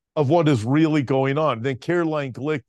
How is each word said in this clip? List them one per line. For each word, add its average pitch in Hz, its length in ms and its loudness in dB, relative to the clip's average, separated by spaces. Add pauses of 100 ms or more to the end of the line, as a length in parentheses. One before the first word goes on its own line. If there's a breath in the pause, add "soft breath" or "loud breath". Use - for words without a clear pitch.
(160)
of 147 140 0
what 165 180 4
is 127 160 2
really 151 400 2
going 135 340 0
on. 139 240 -2
Then 131 160 -4
Caroline 156 560 -2
Glick 139 360 -6